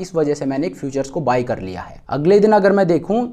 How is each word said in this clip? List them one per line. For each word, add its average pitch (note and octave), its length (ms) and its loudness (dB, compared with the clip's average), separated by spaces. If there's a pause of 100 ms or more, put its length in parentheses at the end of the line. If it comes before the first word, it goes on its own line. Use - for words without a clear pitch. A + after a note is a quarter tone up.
इस F3+ 140 -12
वजह D3+ 200 0
से C#3+ 120 -6
मैंने C3+ 200 -2
एक F#3 100 -8
फ्यूचर्स C3+ 340 -6
को F3+ 100 -6
बाय B2 220 0
कर B2 160 -6
लिया F#2 220 -10
है। - 280 -16
अगले E3 320 2
दिन G#3+ 120 4
अगर G3 200 4
मैं G3 160 2
देखूँ G3 440 0